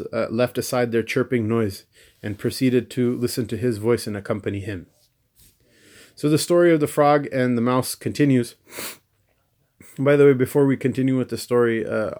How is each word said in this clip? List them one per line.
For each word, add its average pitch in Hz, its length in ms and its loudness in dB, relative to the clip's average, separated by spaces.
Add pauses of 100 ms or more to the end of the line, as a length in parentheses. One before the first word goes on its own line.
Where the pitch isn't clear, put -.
(140)
uh, 113 160 -2
left 120 280 -2
aside 123 340 -2
their 113 120 0
chirping 120 440 -2
noise 110 380 -2 (380)
and 107 140 -8
proceeded 120 540 0
to 120 260 -2
listen 120 300 -4
to 110 100 -6
his 110 220 -2
voice 113 280 -2
and 104 80 -8
accompany 101 440 -6
him. 98 280 -10 (1300)
So 147 140 -2
the 156 80 4
story 175 340 4
of 160 80 4
the 147 80 0
frog 147 460 2
and 127 240 0
the 113 40 0
mouse 123 340 0
continues. 127 600 0 (1400)
By 139 180 2
the 143 80 6
way, 143 100 8
before 131 320 2
we 135 120 0
continue 131 400 0
with 123 100 -2
the 110 100 -8
story, 117 480 0
uh, 110 340 -4